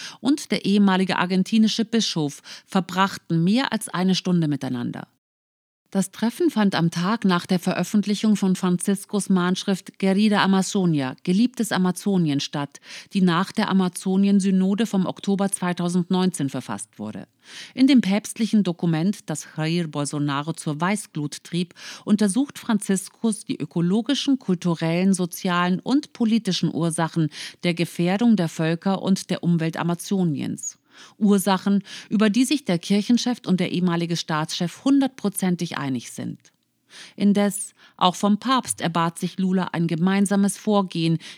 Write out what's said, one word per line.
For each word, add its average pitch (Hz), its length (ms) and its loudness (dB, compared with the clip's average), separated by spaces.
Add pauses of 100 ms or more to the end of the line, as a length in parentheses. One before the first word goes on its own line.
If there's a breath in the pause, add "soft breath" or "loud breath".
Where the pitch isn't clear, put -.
(200 loud breath)
und 269 320 -2
der - 140 -2
ehemalige 190 520 2
argentinische 190 680 2
Bischof 165 600 -2 (240 loud breath)
verbrachten 180 760 0
mehr 220 300 2
als 220 160 -6
eine 185 240 0
Stunde 170 340 2
miteinander. 127 600 -4 (840)
Das 190 200 0
Treffen 262 400 0
fand 208 240 2
am 165 160 2
Tag 180 340 -2
nach 180 220 2
der 185 140 2
Veröffentlichung 202 760 0
von 190 200 2
Franziskus 190 720 -2
Mahnschrift 185 680 0
Querida 202 440 4
Amazonia, 185 800 2
Geliebtes 214 500 0
Amazonien 180 680 0
statt, - 400 -6 (340 loud breath)
die 196 80 0
nach 180 300 2
der - 180 -2
Amazonien-Synode 190 1160 2
vom 190 180 0
Oktober 196 460 -2
zweitausendneunzehn 180 960 -2
verfasst 123 480 -10
wurde. 104 300 -10 (480 loud breath)
In 262 100 4
dem 269 160 6
päpstlichen 208 600 0
Dokument, 170 680 -2
das - 260 -8
Jair 160 320 -2
Bolsonaro 147 680 -2
zur 151 280 -6
Weißglut 175 640 -4
trieb, 170 320 -6 (300 loud breath)
untersucht 214 520 0
Franziskus - 880 -2
die - 160 -6
ökologischen, 220 800 0
kulturellen, 175 760 0
sozialen 180 640 0
und 285 320 0
politischen 214 600 0
Ursachen 160 560 0 (320 loud breath)
der 175 140 0
Gefährdung 185 600 2
der 175 140 0
Völker 170 540 -2
und - 260 0
der - 140 -4
Umwelt 165 340 0
Amazoniens. 170 1000 -4 (380 loud breath)
Ursachen, 196 640 2 (260 loud breath)
über 214 200 2
die 233 160 2
sich 277 200 -2
der 175 140 0
Kirchenchef 226 680 0
und 180 140 2
der 180 120 0
ehemalige 170 460 0
Staatschef 160 640 -4
hundertprozentig 208 960 0
einig 131 340 -6
sind. 120 280 -10 (760 loud breath)
Indes, 202 580 0 (240 soft breath)
auch 180 180 2
vom 208 240 0
Papst 254 420 -2
erbat 165 380 0
sich 180 200 -6
Lula 185 320 0
ein 165 160 0
gemeinsames 190 720 2
Vorgehen 175 600 0 (200 loud breath)